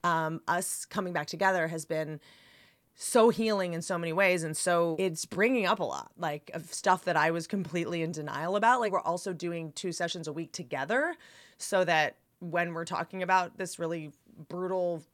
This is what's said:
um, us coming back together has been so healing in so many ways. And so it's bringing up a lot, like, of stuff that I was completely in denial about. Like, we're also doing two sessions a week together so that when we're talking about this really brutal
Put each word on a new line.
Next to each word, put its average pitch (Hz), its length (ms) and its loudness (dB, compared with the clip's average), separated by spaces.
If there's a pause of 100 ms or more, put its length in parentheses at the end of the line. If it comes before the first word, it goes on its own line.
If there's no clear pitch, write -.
um, 165 440 0
us - 380 -2
coming 185 280 -4
back 151 140 -2
together 180 420 2
has 165 160 -6
been 156 340 -4 (800)
so 233 300 6
healing 202 440 0
in 165 80 -4
so 175 160 -2
many 170 160 -2
ways. 180 300 4
And 156 140 -4
so 170 420 2
it's 180 260 -2
bringing 220 420 2
up - 120 2
a 180 40 -2
lot, 69 340 -6
like, 151 360 -6
of 160 200 -10
stuff 185 320 2
that 175 100 0
I 156 160 4
was 165 160 -2
completely 170 540 -2
in 160 100 -2
denial 151 440 -4
about. 226 240 6
Like, 220 120 0
we're 185 100 2
also 175 320 -2
doing 165 400 -6
two - 180 -6
sessions 165 360 -4
a 151 60 -6
week 160 180 -8
together 180 640 -2 (440)
so 190 240 2
that 160 320 4 (240)
when 170 340 -2
we're 165 120 -6
talking 170 380 -4
about 180 340 2
this 185 220 -8
really 165 320 -4 (380)
brutal 180 540 -2 (100)